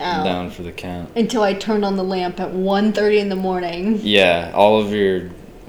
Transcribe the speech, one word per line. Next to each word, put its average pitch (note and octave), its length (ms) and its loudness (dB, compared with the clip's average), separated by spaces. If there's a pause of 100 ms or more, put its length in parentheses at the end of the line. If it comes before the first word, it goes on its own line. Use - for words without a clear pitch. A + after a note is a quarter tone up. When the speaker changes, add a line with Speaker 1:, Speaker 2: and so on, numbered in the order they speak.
Speaker 1:
Out. - 240 -4
Speaker 2:
down F2+ 260 -2
for F#2 120 -14
the E2+ 100 -10
count. F2 420 -10
Speaker 1:
Until A#3 280 0
I G3 120 2
turned G#3 300 -2
on G3 120 0
the F#3+ 80 -2
lamp F#3 360 -4
at F3 100 -4
one G3 420 2
thirty G#3 260 4
in G3+ 100 0
the G3 80 -2
morning. F#3 640 -2
Speaker 2:
Yeah, F#2+ 520 4
all G#2+ 260 6
of G#2 120 -2
your, F#2+ 360 0 (400)